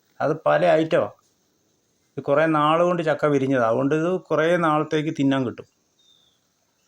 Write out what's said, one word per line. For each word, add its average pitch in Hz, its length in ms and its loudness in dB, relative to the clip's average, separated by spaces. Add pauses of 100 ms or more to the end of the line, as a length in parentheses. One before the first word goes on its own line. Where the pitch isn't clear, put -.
(240)
അത് 143 80 0 (140)
പല 151 160 2 (180)
ഐറ്റമാണ്. 160 340 -2 (1000)
ഇത് 139 160 -12
കുറേ 143 140 2 (160)
നാൾ 151 200 2 (100)
കൊണ്ട് 175 220 -2
ചക്ക 147 140 -2 (100)
വിരിഞ്ഞതാണ്, 135 360 2
അതുകൊണ്ട് 135 300 0
ഇത് 160 100 -2 (180)
കുറേ 156 200 0 (160)
നാളത്തേക്ക് 156 540 -2
തിന്നാൻ 135 280 0
കിട്ടും. - 220 -10 (1200)